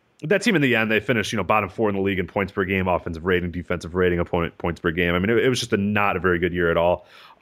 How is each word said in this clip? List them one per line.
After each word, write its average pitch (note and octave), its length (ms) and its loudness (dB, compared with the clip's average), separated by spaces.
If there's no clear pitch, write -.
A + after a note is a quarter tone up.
that F#3+ 200 0
team A3+ 140 2
in D3 60 2
the B2+ 120 2
end, A2 160 2
they G#2+ 100 2
finished, A2 320 -2
you A2+ 60 -2
know, F#2 60 0
bottom G#2 260 0
four A2 180 -2
in G2+ 60 -2
the F#2+ 80 -2
league G2 160 0
in F2+ 80 -2
points G2 260 -2
per G2 120 0
game, F#2+ 240 0
offensive E2 360 -2
rating, F2+ 260 0
defensive E2+ 440 -8
rating, F2+ 240 2
opponent E2+ 400 -2
points E2+ 220 -6
per F2 100 0
game. E2+ 240 0
I F2+ 60 2
mean, G2 100 0
it, A#2 80 2
it B2 100 2
was B2 120 0
just - 120 -6
a, G#2+ 60 2
not G2+ 380 0
a F2 40 -4
very F2 180 2
good E2+ 140 0
year F2 180 0
at E2 60 2
all. E2+ 300 0